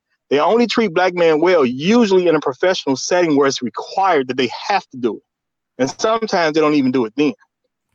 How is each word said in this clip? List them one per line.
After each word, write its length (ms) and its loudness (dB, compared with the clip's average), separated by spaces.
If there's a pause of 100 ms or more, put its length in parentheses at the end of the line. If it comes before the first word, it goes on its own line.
(300)
They 100 2
only 280 2
treat 260 -2
black 200 0
men 260 2
well, 260 4
usually 600 2
in 80 4
a 40 0
professional 560 -2
setting 420 0
where 100 4
it's 140 -4
required 680 -2
that 80 -8
they 120 -2 (180)
have 220 -4
to 80 -16
do 200 -4
it. 60 -20 (540)
And 120 -2 (120)
sometimes 540 -2
they 60 0
don't 120 2
even 180 0
do 140 0
it 100 -8
then. 180 0 (600)